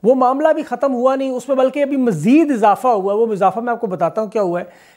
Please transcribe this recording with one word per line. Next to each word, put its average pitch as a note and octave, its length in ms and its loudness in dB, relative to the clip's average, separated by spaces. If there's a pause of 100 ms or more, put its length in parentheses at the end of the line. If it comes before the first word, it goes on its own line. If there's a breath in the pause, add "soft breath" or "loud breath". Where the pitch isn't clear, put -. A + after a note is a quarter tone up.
वो A#3 120 4
मामला C4+ 340 2
अभी D#4 140 0
ख़त्म C4 280 -4
हुआ B3+ 240 0
नहीं, C4+ 160 -4
उसमें B3+ 260 -4
बल्कि C4 240 0
अभी C#4 160 -2
मज़ीद B3 540 2
इजाफा A3 400 2
हुआ G3+ 220 0
है। G#3+ 60 -2
वो A3+ 140 0
इजाफा F#3+ 280 0
मैं A#3+ 120 -4
आपको A3+ 140 -6
बताता F3 340 -2
हूँ G#3+ 80 -6
क्या G#3+ 120 -2
हुआ F3 180 -2
है F#3+ 100 -12 (280 soft breath)